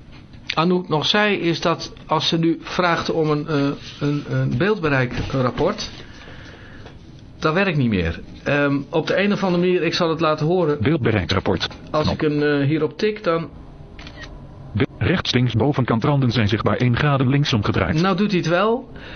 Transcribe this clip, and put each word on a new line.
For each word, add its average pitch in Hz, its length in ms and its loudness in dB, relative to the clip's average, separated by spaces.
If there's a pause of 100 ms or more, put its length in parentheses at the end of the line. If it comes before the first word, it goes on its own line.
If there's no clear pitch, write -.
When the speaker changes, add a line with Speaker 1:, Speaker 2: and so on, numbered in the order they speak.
(540)
Speaker 1:
Anouk 180 360 0
nog 160 160 0
zei 208 300 2
is 170 260 0
dat - 320 -2 (120)
als 185 220 0
ze 175 100 0
nu 165 240 2
vraagt 170 500 -2
om 160 180 0
een, 147 180 0
eh, 143 200 2 (320)
een, 147 300 -2
een 131 280 0
beeldbereikrapport, 147 1300 0 (1500)
dat 156 140 0
werkt 185 240 2
niet 123 120 2
meer. 85 300 0 (240)
Ehm, 143 340 2 (120)
op 160 180 -2
de 156 160 2
een 202 100 4
of 190 100 -2
andere 175 200 2
manier, 180 200 2
ik 165 100 0
zal 170 160 2
het 156 100 -2
laten 156 260 2
horen. 160 360 2
Speaker 2:
Beeldbereikrapport. 101 880 2 (240)
Speaker 1:
Als 151 160 0
Speaker 2:
Knop. - 140 0
Speaker 1:
ik 156 80 4
hem, 147 140 0
eh, 147 240 2
hierop 151 300 0
tik, 214 260 -2
dan 165 260 0 (1200)
Speaker 2:
Be-, - 120 2 (120)
rechts - 360 0
links 123 200 4
bovenkant 117 500 2
randen 135 280 4
zijn 107 160 2
zichtbaar 104 300 2
één 123 200 4
graden 139 320 2
linksom 139 340 2
gedraaid. 117 380 2
Speaker 1:
Nou 190 160 2
doet 208 120 0
hij 185 100 0
het 151 100 -2
wel, 220 420 0 (240)